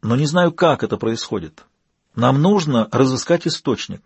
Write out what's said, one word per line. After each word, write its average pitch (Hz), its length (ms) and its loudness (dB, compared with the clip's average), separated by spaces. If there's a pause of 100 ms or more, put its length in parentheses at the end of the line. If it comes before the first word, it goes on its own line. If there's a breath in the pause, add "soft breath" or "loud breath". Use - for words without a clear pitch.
но 110 140 -2
не 147 120 2
знаю, 170 260 2
как 160 320 0
это 104 120 -2
происходит. 110 680 -6 (500)
Нам 131 260 2
нужно 151 520 2
разыскать 131 540 0
источник. - 600 -4